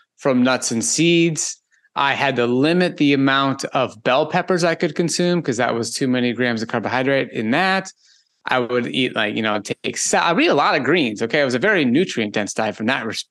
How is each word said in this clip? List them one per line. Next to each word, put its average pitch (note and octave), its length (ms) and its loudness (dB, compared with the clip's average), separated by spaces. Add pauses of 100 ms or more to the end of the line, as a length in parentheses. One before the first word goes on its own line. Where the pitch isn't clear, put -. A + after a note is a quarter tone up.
(160)
from B2 280 2
nuts B2+ 260 0
and A2+ 140 -2
seeds. E3+ 720 2 (400)
I C#3 180 0
had C3 220 0
to A#2+ 100 2
limit E3+ 520 2
the C#3+ 160 4
amount C3+ 500 2
of A#2 400 -2
bell C3 220 2
peppers F3 360 0
I E3 140 2
could D#3+ 180 -2
consume F3 480 0
'cause B2 140 -2
that A#2+ 180 0
was A#2 180 -4
too C#3 140 -4
many B2 260 0
grams A#2 300 -2
of A2+ 60 -6
carbohydrate B2+ 640 -2
in A2 180 -2
that. F#3 400 0 (560)
I B2+ 140 2
would A#2+ 260 -2
eat, B2+ 300 -2
like, G#2+ 180 -2
you A2+ 80 -2
know, G#2+ 120 0
I'd G#2 100 -4
take - 340 -8
ce-, - 160 -2
I E3+ 180 2
would B3 120 2
eat - 20 2
a C4+ 80 2
lot E3 220 2
of C3+ 80 -2
greens. C3 360 0
Okay. A#2 200 0
It C#3+ 40 2
was B2+ 120 0
a - 20 -2
very F3+ 260 2
nutrient A#2+ 480 0
dense G#2 220 -4
diet G#2+ 220 -2
from A2 100 -6
that B2+ 180 -2
res-, G#2 260 -8